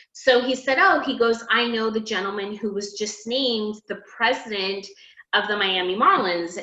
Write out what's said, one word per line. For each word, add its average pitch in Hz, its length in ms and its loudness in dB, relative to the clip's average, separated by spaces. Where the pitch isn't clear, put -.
So 247 280 4
he 254 140 0
said, 262 260 -2
"Oh," 359 200 6
he 247 180 -4
goes, 226 320 2
"I 233 160 4
know 220 240 0
the 220 100 0
gentleman 202 560 -4
who 208 160 -4
was 202 220 -6
just - 320 -8
named 233 480 -2
the 190 120 -8
president 202 680 -2
of 202 160 2
the 208 80 0
Miami 185 400 0
Marlins." 196 680 2